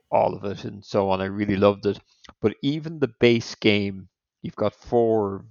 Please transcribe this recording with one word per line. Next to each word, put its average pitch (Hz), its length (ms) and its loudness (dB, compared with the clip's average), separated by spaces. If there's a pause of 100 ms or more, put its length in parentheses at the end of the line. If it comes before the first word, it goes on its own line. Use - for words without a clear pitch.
(100)
all 107 240 2
of 101 100 -12
it 98 200 -8
and 107 200 -12
so 98 260 0
on. 95 120 0
I 95 40 -4
really 101 300 -2
loved 101 300 2
it. 98 120 -2 (440)
But 104 200 2
even 156 360 -4
the 123 220 -2
base 117 340 4
game, 101 540 0 (340)
you've - 140 -12
got 104 180 -2
four 110 760 0